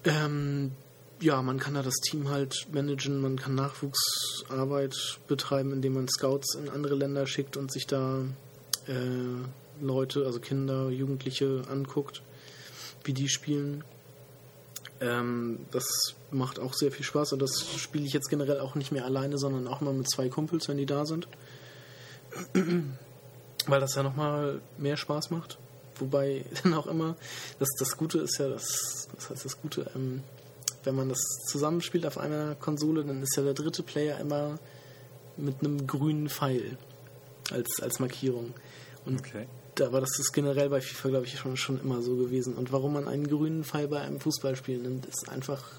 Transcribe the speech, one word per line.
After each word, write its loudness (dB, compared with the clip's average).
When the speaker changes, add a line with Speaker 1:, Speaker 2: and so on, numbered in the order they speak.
Speaker 1:
Ähm, 4
ja, 6
man 2
kann 0
da 2
das 2
Team 0
halt 0
managen, 2
man 2
kann 0
Nachwuchsarbeit 0
betreiben, 2
indem 2
man 2
Scouts 2
in -6
andere 0
Länder 2
schickt -2
und -2
sich -4
da, 2
äh, -4
Leute, 2
also 0
Kinder, 0
Jugendliche 0
anguckt, -2
wie 0
die 2
spielen. 0
Ähm, 0
das 0
macht 0
auch -2
sehr 4
viel -6
Spaß 2
und 2
das 0
spiele -2
ich -2
jetzt 0
generell 4
auch -4
nicht 0
mehr 0
alleine, 2
sondern 0
auch -2
mal 2
mit 0
zwei 2
Kumpels, 0
wenn 2
die 2
da 2
sind. -2
<clears throat> -
Weil 2
das 2
ja 2
nochmal 0
mehr 2
Spaß -2
macht. -4
Wobei 2
<laughs> -6
dann 6
auch 2
immer, 0
das, 4
das 0
Gute 2
ist 0
ja, 4
das, -4
was -10
heißt -8
das -8
Gute, -4
ähm, -2
wenn 2
man 2
das -2
zusammenspielt 2
auf -2
einer -2
Konsole, 2
dann -2
ist 0
ja 4
der 4
dritte -2
Player 0
immer 0
mit -2
einem 0
grünen 2
Pfeil 0
als, 0
als -2
Markierung. 0
Und 0
Speaker 2:
Okay. -8
Speaker 1:
da, 6
aber 4
das 0
ist 2
generell 4
bei 4
fifa, -2
glaub 4
ich, -6
schon, -2
schon 0
immer 2
so 2
gewesen. 2
Und -2
warum 4
man 0
einen 0
grünen 2
Pfeil 0
bei 0
einem -4
Fußballspiel 0
nimmt, -4
ist -6
einfach -4